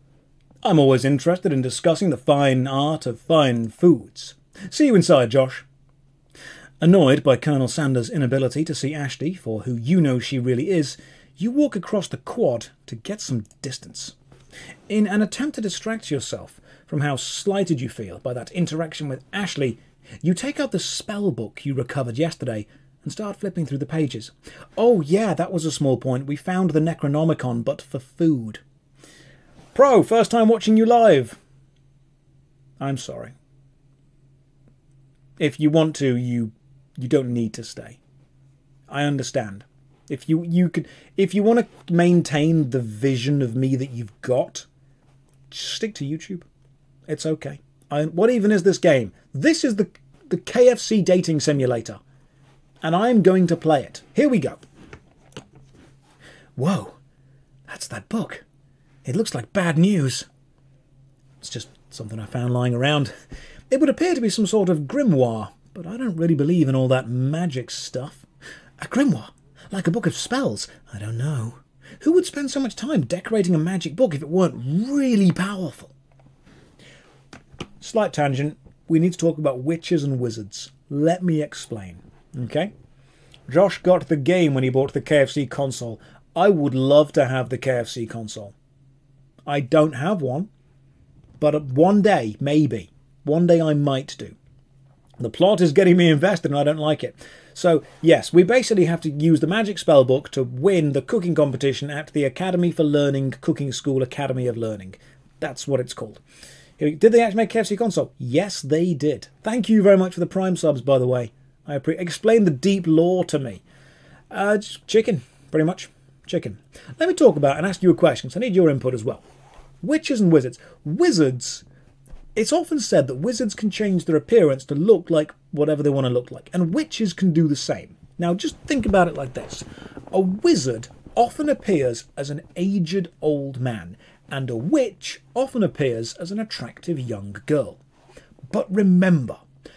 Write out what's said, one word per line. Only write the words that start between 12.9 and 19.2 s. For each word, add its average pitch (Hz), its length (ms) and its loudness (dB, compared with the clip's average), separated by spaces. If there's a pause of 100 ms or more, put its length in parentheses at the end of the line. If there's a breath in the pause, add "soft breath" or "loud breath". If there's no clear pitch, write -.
get 196 240 -12
some 113 240 -6 (160)
distance. - 560 -14 (720 loud breath)
In 208 180 0
an 202 140 0
attempt 254 360 -4
to 262 40 -6
distract 220 500 -8
yourself 110 480 -8 (280 soft breath)
from 147 160 -4
how 143 140 -2
slighted 180 680 -2
you 113 80 -8
feel 98 300 -14
by 127 120 -6
that 117 200 -10
interaction 160 560 -6
with 127 160 -10 (100)